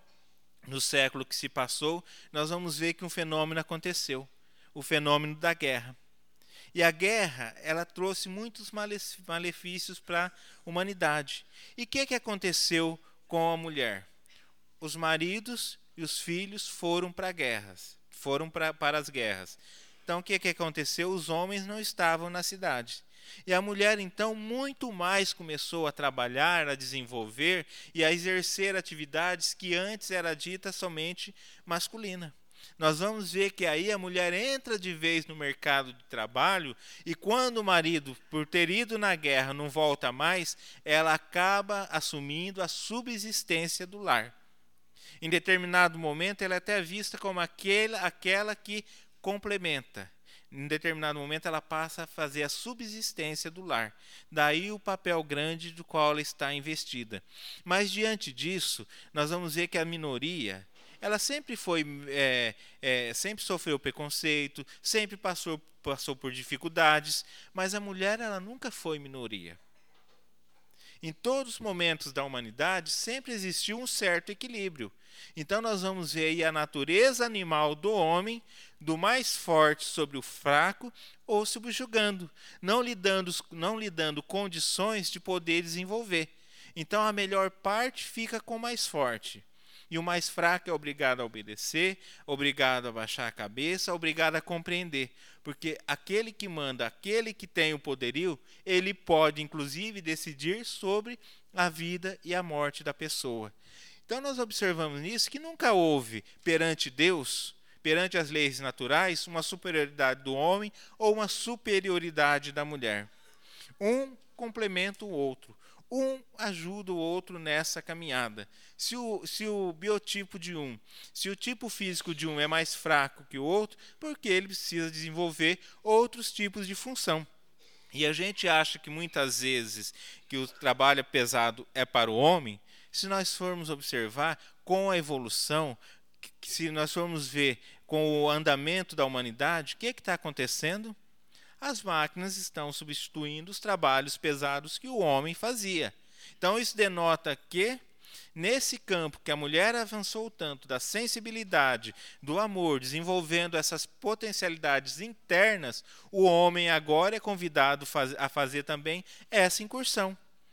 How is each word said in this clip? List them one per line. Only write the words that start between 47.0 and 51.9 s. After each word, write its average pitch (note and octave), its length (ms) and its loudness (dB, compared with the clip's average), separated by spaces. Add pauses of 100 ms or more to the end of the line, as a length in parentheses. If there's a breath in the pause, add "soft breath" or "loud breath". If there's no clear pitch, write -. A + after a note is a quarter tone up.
como F#3+ 220 -4
aquele, G3+ 580 2
aquela F#3+ 580 0
que G#3 280 -8 (380 loud breath)
complementa. F3+ 880 -2 (400 loud breath)
Em C#3 160 -8
determinado D#3 520 0
momento, D3+ 280 -4
ela D#3+ 140 -2
passa D#3+ 420 -4